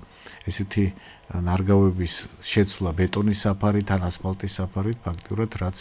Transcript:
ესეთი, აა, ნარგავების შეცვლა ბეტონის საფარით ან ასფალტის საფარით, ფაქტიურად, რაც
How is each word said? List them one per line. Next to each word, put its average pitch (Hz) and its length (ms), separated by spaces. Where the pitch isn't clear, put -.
ესეთი, 98 460
აა, - 540
ნარგავების 92 760
შეცვლა 98 540
ბეტონის 98 460
საფარით 101 520
ან 95 120
ასფალტის 95 500
საფარით, 98 460
ფაქტიურად, 101 540
რაც 92 280